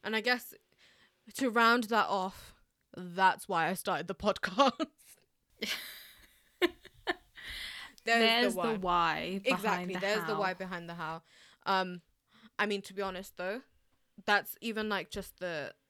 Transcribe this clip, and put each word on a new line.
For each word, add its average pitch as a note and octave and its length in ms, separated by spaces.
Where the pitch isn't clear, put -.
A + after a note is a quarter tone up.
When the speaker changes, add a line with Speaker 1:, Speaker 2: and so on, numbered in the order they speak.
Speaker 1:
And G#3+ 120
I A3 60
guess B3 340
to C4 160
round A#3 340
that G#3+ 220
off, F#3+ 480
that's F3+ 500
why E3 200
I F3 80
started E3 320
the F#3+ 80
<laughs> - 100
podcast. A3+ 640
There's A#3 480
Speaker 2:
There's - 20
Speaker 1:
the - 60
Speaker 2:
the A3+ 80
Speaker 1:
why. A3 100
Speaker 2:
why F3 640
behind C4 160
Speaker 1:
Exactly, F#3 340
Speaker 2:
the F3+ 60
Speaker 1:
there's G3+ 260
the - 80
Speaker 2:
how. - 60
Speaker 1:
why F#3 160
behind F3+ 340
the E3+ 60
how. D#3+ 260
Um, F#3 340
I G#3 80
mean, G3+ 180
to F#3+ 100
be G3 80
honest, F#3+ 360
though, G3 240
that's G3+ 360
even, G#3+ 280
like, G3 220
just - 280
the E3 340